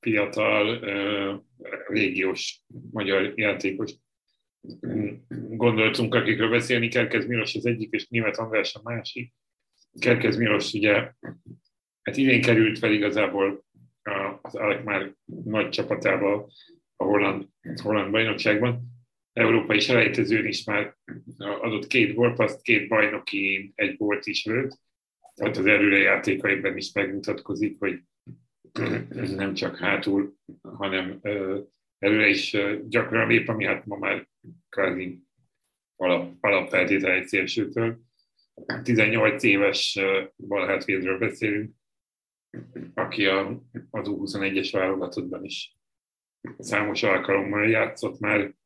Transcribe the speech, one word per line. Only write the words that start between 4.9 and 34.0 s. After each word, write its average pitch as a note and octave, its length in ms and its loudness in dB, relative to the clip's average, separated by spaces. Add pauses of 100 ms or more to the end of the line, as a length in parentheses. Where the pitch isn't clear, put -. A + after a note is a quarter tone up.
gondoltunk, A2 840 0
akikről A2 360 2
beszélni. A#2+ 380 0
Kerkez A#2 380 0
Milos A2+ 280 -4
az - 120 -4
egyik, A2+ 260 -2
és - 160 -4
Németh A2+ 320 -2
András A2 340 -2
a G#2 80 -18
másik. A#2 500 -10 (680)
Kerkez A#2 380 2
Milos G#2+ 360 2
ugye, G#2 200 4 (1080)
hát - 140 -4
idén C3+ 240 6
került A2 380 4
fel A2 140 2
igazából G2+ 720 0 (380)
a, G2 400 -4
az - 120 -16
Alkmaar G2+ 600 -2 (300)
nagy G#2+ 240 0
csapatába G2+ 800 0 (480)
a F#2 80 -2
holland, G2 440 2 (340)
holland G#2 280 0
bajnokságban. A2 840 0 (380)
Európai A2+ 460 4
selejtezőn A2 680 4
is G2+ 180 -4
már G#2 320 -2 (420)
adott G#2 480 -4
két G#2 280 2
gólpaszt, A#2 480 2
két G#2 260 2
bajnoki, G2+ 840 0
egy G2 220 -2
gólt G#2 300 -2
is - 180 -4
lőtt. C3 360 -2 (540)
Tehát - 220 -2
az F#2 100 0
előrejátékaiban G2 1120 4
is - 160 -8
megmutatkozik, G2+ 840 -4
hogy F#2 240 -4 (760)
<clears throat> - 600 -4
nem G2 180 -2
csak - 220 -6
hátul, G2 600 0 (260)
hanem, F#2+ 600 -4
ö, G2 380 -2 (380)
előre G#2+ 300 4
is, - 260 0
ö, G2+ 220 0 (120)
gyakran A2 400 0
lép, A2+ 200 4
ami G#2+ 160 -2
hát G2+ 220 -2
ma G2+ 100 -8
már G2 320 -4 (400)